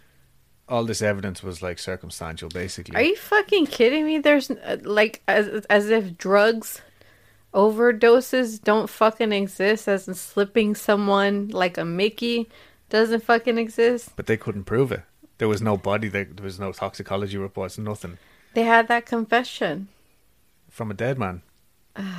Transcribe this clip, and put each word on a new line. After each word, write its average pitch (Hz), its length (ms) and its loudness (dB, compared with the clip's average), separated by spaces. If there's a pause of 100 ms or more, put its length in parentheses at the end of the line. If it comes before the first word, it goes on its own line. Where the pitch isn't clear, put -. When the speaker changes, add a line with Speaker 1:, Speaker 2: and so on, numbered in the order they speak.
(680)
Speaker 1:
all 120 160 0
this 113 180 -4
evidence 98 400 -2
was, 90 200 -10
like, 90 180 -6
circumstantial, 85 680 -10
basically. 90 480 -10
Speaker 2:
Are - 60 2
you 349 140 2
fucking 415 500 2
kidding 277 380 2
me? 311 140 0
There's, 285 320 2
uh, - 320 -6
like, 214 440 0
as, 208 400 0
as 208 240 4
if 196 260 2
drugs 208 640 2 (720)
overdoses 233 1080 4
don't 214 260 2
fucking 220 440 2
exist, 202 560 0
as 196 180 0
in 185 80 -8
slipping 208 600 0
someone 202 720 2
like 185 300 -2
a 165 60 -4
Mickey 220 640 -2 (400)
doesn't 226 360 2
fucking 226 340 2
exist. 233 560 0
Speaker 1:
But - 120 -8
they 113 100 2
couldn't 101 280 -8
prove 120 280 0
it. - 100 -6 (360)
There 113 100 0
was 107 120 0
no 107 160 2
body, 104 320 -2
there, 101 160 -4
there 95 200 -14
was 95 160 -10
no 98 120 -6
toxicology 98 640 -6
reports, 95 420 -8
nothing. 104 400 -8 (360)
Speaker 2:
They 226 80 2
had 226 260 4
that 240 180 0
confession. 220 840 -2 (840)
Speaker 1:
From 110 220 -8
a - 20 -8
dead 123 240 -4
man. 92 240 -6 (540)
Speaker 2:
<sighs> 202 60 -10 (160)